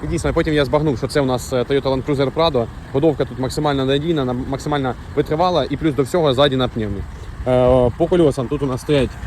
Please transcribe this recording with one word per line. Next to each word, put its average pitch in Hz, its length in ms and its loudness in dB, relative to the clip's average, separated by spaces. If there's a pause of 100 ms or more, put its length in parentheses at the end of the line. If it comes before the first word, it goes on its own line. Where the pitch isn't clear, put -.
І - 20 -6
дійсно, 156 260 -2
потім 165 220 2
я 147 100 4
збагнув, 147 340 2
що 139 80 -4
це 147 140 0
у 135 60 2
нас, 127 260 -2
е, 127 100 0
Toyota 139 200 0
Land 135 200 0
Cruiser 139 280 0
Prado. 151 360 0 (260)
Годовка 143 320 2
тут 113 140 -10
максимально 135 460 -2
надійна, 143 400 0
на-, 127 80 -2 (160)
максимально 135 460 -2 (220)
витривала, 151 540 0
і 143 60 -4
плюс 156 180 -2
до 139 80 0
всього 151 320 2
ззаді 135 220 4
на 127 120 0
пневмі. 104 320 -4 (460)
Е, 127 520 4
по 170 80 2
кольосам 151 420 2
тут 143 140 -4
у 143 40 -2
нас 131 140 -4
стоять 139 300 0 (160)